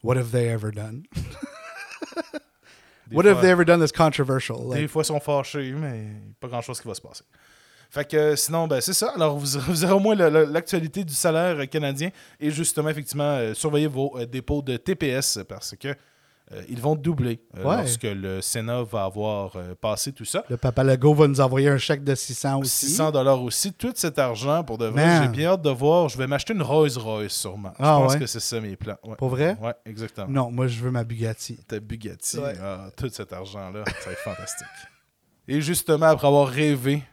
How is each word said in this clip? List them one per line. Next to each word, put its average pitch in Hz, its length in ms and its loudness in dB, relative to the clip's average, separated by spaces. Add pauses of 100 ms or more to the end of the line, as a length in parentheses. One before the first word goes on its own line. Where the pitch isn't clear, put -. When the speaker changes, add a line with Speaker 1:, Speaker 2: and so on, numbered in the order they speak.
Speaker 1:
what 123 140 2
have 117 120 -2
they 120 180 2
ever 110 240 -2
done? 110 300 -10 (100)
<laughs> - 0 - (2000)
Speaker 2:
Des 113 80 -4
Speaker 1:
What 180 100 6
have 202 80 10
Speaker 2:
fois 170 80 4
Speaker 1:
they 185 80 8
ever 175 140 6
done 170 160 6
that's 156 120 2
controversial? 131 760 0
Speaker 2:
Des 127 140 -2
Speaker 1:
Like 151 60 -2
Speaker 2:
fois, 156 140 -2
ils 151 40 0
sont 151 140 -2
fâchés, 139 520 -2
mais 135 340 -6 (340)
pas 131 80 -12
grand-chose 120 320 -6
qui - 80 -16
va 104 60 -8
se - 60 -12
passer. - 240 -20 (680)
Fait 143 180 -6
que, 156 80 0
euh, 151 200 4
sinon, 165 320 0
ben, 135 120 2
c'est 180 140 -4
ça. 220 200 0
Alors, 156 240 2
vous, 143 220 -4
<laughs> 127 80 -4
vous 170 160 0
aurez 185 80 4
au 196 60 6
moins 214 160 4
le, 175 160 6
le, 156 160 8
l'actualité 165 580 -2
du 156 80 -8
salaire 160 560 0
canadien 147 400 -2 (320)
et 151 100 0
justement, 156 380 -2
effectivement, 147 480 -2
euh, 113 160 -2
surveillez 147 340 0
vos, 135 300 -2
euh, 120 80 -4
dépôts 131 380 -4
de 131 160 -4
T 180 160 -2
P 156 140 -2
S 127 380 -2
parce - 320 -12
que, 135 100 -10
euh, - 840 -16
ils 123 100 -10
vont 147 160 0
doubler, 131 460 -2 (140)
euh, 92 80 -10
Speaker 1:
Ouais. 160 120 2
Speaker 2:
lorsque 123 280 -2
le 98 360 -4
Sénat 120 420 -4
va 107 220 -4
avoir, 101 520 -4
euh, 90 220 -12
passé 110 340 -2
tout 117 120 -14
ça. - 240 -4
Speaker 1:
Le 120 80 -4
papa 127 280 0
Legault 135 300 6
va 151 140 8
nous 139 140 2
envoyer 135 260 4
un 139 80 4
chèque 139 260 0
de 139 120 2
six 127 200 -6
cents 135 260 -2
aussi. 135 260 -2
Speaker 2:
Six 139 100 0
cents 156 140 2
dollars 135 320 4
aussi, 127 320 -4
toute - 240 -6
cette 156 200 -2
argent 135 460 0
pour 117 140 -8
de 117 80 0
vrai. 127 180 2
Speaker 1:
Man. 170 200 6
Speaker 2:
J'ai 131 40 2
bien 143 220 0
hâte 185 120 2
de 151 80 4
voir. 147 380 4
Je 117 80 -6
vais 131 100 -2
m'acheter 143 280 -2
une 185 80 -2
Rolls-Royce 117 720 0
sûrement. 98 460 -8
Je 131 60 -2
Speaker 1:
Ah 151 160 6
Speaker 2:
pense 135 140 4
Speaker 1:
ouais? 147 60 0
Speaker 2:
que 131 60 -4
c'est 113 140 -6
ça 117 180 -4
mes 107 180 -8
plans. 104 280 -10
Ouais. 110 120 -14
Speaker 1:
Pour 131 120 -2
vrai? 151 320 0
Speaker 2:
Ouais, 117 140 -6 (100)
exactement. 107 460 -12
Speaker 1:
Non, 131 200 0
moi 123 160 0
je 117 140 -2
veux 127 100 -2
ma 123 140 -2
Bugatti. 113 540 -6 (100)
Speaker 2:
Ta 110 100 -8
Bugatti, 107 600 -10
Speaker 1:
Ouais. 143 240 -6
Speaker 2:
ah, 95 340 -10
tout 131 140 -6
cet - 240 -12
argent-là, 98 520 -12
ça - 200 -8
va 92 60 -10
être - 80 -10
fantastique. - 460 -10 (800)
Et 143 140 -2
justement, 160 460 2
après 156 200 6
avoir 143 220 6
rêvé 143 540 0 (100)